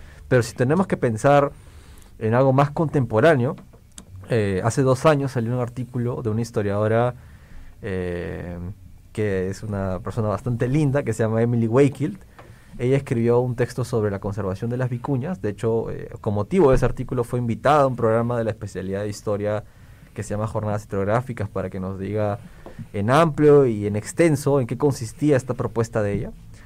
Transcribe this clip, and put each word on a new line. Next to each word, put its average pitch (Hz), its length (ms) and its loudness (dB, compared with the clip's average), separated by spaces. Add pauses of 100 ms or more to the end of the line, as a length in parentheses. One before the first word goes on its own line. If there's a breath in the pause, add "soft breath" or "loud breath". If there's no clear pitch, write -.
(300 loud breath)
Pero 123 120 4
si - 140 -6
tenemos 160 320 2
que - 80 -2
pensar 139 560 2 (680 soft breath)
en 110 160 0
algo 131 200 4
más 139 180 2
contemporáneo, 139 840 2 (720)
eh, 101 340 2
hace 113 200 0
dos 131 220 2
años 139 280 4
salió 117 200 -2
un 127 80 -2
artículo 120 600 -6
de 117 80 -4
una 110 120 0
historiadora, 110 720 0 (680 loud breath)
eh, 87 760 -6 (540)
que 95 380 -2
es 95 140 -8
una 98 360 -4
persona 107 300 -4
bastante 120 400 -2
linda, 143 340 2
que 113 80 -2
se 113 120 -2
llama 110 180 0
Emily 117 260 2
Wakefield. 139 520 2 (580 loud breath)
Ella 127 200 2
escribió 120 420 2
un 123 160 0
texto 123 300 -2
sobre 107 260 0
la 98 80 -6
conservación 98 500 -4
de 123 60 -4
las 127 140 -2
vicuñas. 123 520 -4
De 107 60 -4
hecho, 110 420 -2
eh, 87 200 -10 (100)
con 104 140 -2
motivo 131 380 4
de 131 40 8
ese 123 80 4
artículo 120 400 -2
fue 123 160 -4
invitada 127 440 2
a 139 40 4
un 127 80 -2
programa 117 420 0
de 117 60 -2
la 110 60 0
especialidad 98 540 -6
de 107 40 -4
historia 104 560 -4 (500 soft breath)
que 104 100 -8
se - 80 -10
llama 107 140 -2
Jornadas 107 360 -4
Historiográficas 104 640 -2
para 92 220 -6
que 95 100 -8
nos 95 180 -6
diga 101 400 -4 (540 loud breath)
en 104 200 0
amplio 147 540 6
y 104 220 -2
en 104 80 -2
extenso 143 640 2
en 120 80 0
qué 123 100 -6
consistía 143 600 0
esta 120 160 -2
propuesta 117 500 -2
de 101 120 0
ella. 143 160 -6 (340 loud breath)